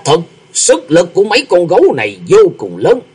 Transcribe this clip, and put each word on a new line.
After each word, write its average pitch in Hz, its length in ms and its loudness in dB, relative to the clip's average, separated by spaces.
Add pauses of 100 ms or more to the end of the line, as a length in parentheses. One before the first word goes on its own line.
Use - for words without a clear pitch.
thật, 160 160 -2 (320)
sức - 380 -2
lực 170 220 2
của 190 100 2
mấy 220 260 -2
con 175 180 2
gấu 254 300 2
này 104 200 -6 (100)
vô 185 120 4 (180)
cùng 90 200 -12
lớn, 165 220 -2 (160)